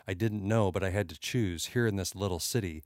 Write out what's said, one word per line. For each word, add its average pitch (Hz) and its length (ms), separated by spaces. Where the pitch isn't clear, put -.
I 98 60
didn't 104 340
know, 107 240
but 90 120
I 95 80
had 98 180
to 80 100
choose 95 480
here 120 200
in 101 80
this 92 180
little 92 260
city 87 460